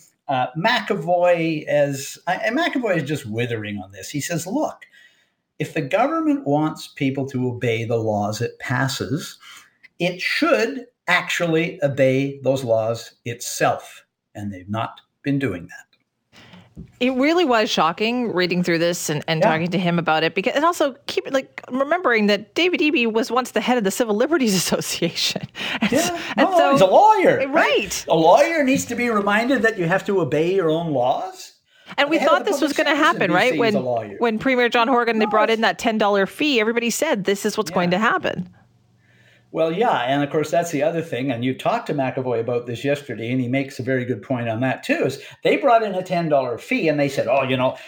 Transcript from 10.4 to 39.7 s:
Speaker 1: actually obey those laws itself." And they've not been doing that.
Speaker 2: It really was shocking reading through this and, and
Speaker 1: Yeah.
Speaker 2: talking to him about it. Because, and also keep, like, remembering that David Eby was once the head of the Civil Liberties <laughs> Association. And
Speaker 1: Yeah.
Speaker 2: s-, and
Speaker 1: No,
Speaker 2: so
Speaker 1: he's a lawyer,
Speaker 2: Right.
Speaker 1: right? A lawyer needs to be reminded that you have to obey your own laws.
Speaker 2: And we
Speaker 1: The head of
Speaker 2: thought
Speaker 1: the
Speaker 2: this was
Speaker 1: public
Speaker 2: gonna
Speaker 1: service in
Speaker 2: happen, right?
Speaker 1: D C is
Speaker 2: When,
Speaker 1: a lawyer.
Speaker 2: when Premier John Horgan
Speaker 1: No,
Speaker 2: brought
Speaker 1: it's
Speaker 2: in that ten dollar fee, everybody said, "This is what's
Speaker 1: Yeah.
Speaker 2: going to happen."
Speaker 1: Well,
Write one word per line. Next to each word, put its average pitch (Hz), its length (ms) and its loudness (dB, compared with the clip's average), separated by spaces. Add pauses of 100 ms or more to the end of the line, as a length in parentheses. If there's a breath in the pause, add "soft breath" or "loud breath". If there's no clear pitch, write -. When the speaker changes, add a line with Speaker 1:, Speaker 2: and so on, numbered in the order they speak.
Speaker 1:
actually 170 760 0
obey 135 600 0
those 131 220 0
laws 113 500 -2 (100)
itself." - 800 -4 (300)
And 104 180 -8
they've 90 160 -14
not 110 320 -6 (220)
been 143 160 -2
doing 92 300 -4
that. - 160 -20 (1160 loud breath)
Speaker 2:
It 254 160 2
really 320 300 2
was 233 240 2
shocking 214 640 0
reading 180 300 0
through 170 160 2
this 170 320 -2
and, 151 180 -2
and 160 120 0
Speaker 1:
Yeah. 190 100 4
Speaker 2:
talking 160 180 0
to 170 100 -2
him 170 200 0
about 156 260 2
it. 165 100 -2
Because, 190 200 -2
and 285 100 2
also 320 320 0 (120)
keep, - 220 -6
like, 269 300 -4 (100)
remembering 269 580 0
that 208 260 0
David 349 260 0
Eby 269 320 2
was 226 180 -2
once 247 200 -2
the 220 100 0
head 247 160 2
of 226 80 0
the 190 60 2
Civil 220 240 0
Liberties 254 400 2
<laughs> 175 80 2
Association. - 800 -4 (400 loud breath)
And 220 100 0
Speaker 1:
Yeah. 254 60 2
Speaker 2:
s-, 339 240 -2 (160 loud breath)
and 339 120 4
Speaker 1:
No, 370 60 0
Speaker 2:
so 277 160 4
Speaker 1:
he's 269 80 4
a - 60 8
lawyer, 339 520 6
Speaker 2:
Right. 269 120 -2
Speaker 1:
right? 311 580 0
A 160 80 4
lawyer 277 480 6
needs 269 220 2
to 247 80 -6
be 240 160 0
reminded 233 500 2
that 214 180 2
you 170 100 -2
have 190 180 0
to 196 160 2
obey 156 320 0
your 175 160 2
own 165 240 -2
laws. 135 580 -2 (460 loud breath)
Speaker 2:
And 285 100 2
we 311 80 2
Speaker 1:
The - 40 2
head 269 80 2
of 320 40 6
Speaker 2:
thought - 140 2
Speaker 1:
the 415 60 0
Speaker 2:
this 277 100 0
was 294 100 0
Speaker 1:
public - 40 -4 (100)
Speaker 2:
gonna 294 100 2
Speaker 1:
service 285 40 -2
in 311 40 4 (160)
Speaker 2:
happen, 190 120 2
right? 214 200 4
Speaker 1:
D - 60 -2
C 233 80 2
is 214 80 2
Speaker 2:
When, - 0 -
Speaker 1:
a - 60 0
lawyer. 113 380 -4
Speaker 2:
when 226 200 0
Premier 247 320 2
John 233 180 2
Horgan 233 300 2
Speaker 1:
No, 214 80 2
Speaker 2:
brought 214 240 2
Speaker 1:
it's 226 60 2
Speaker 2:
in 220 60 -2
that 226 160 0
ten 220 200 0
dollar 202 260 2
fee, 277 360 0
everybody 233 280 0
said, 240 360 0
"This 202 200 -2
is 214 140 -2
what's 214 120 -4
Speaker 1:
Yeah. 170 40 -10
Speaker 2:
going 180 160 2
to 180 80 2
happen." 240 500 0 (1040 soft breath)
Speaker 1:
Well, 160 200 0